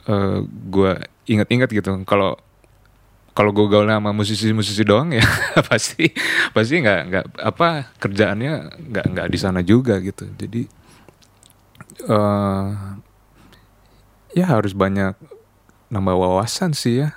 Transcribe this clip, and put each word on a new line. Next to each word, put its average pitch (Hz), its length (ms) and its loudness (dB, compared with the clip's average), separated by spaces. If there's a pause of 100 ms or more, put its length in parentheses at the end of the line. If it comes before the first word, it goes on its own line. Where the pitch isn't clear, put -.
eh, 98 420 0
gue 95 460 0 (340)
inget-inget 120 480 2
gitu. 98 280 -2
Kalau, 95 360 0 (960)
kalau 104 200 2
gue 104 160 2
gaulnya 104 320 4
sama 104 160 -2
musisi-musisi 107 640 0
doang 113 320 4
ya 113 80 2 (260)
<laughs> - 220 0
pasti, - 400 0 (420)
pasti 113 280 0
nggak, 101 280 4
nggak, 92 180 -2 (180)
apa, 165 260 0 (280)
kerjaannya 104 560 0 (340)
nggak, 117 240 -4
nggak 87 180 -6
di 90 100 -2
sana 92 220 -2
juga 107 380 4
gitu. 95 340 -10
Jadi, 98 320 -8 (1400)
eh, 101 680 0 (1600)
ya 180 140 2
harus 104 260 2
banyak 98 440 0 (720)
nambah 95 260 0
wawasan 95 580 0
sih 123 280 0
ya, 151 160 -2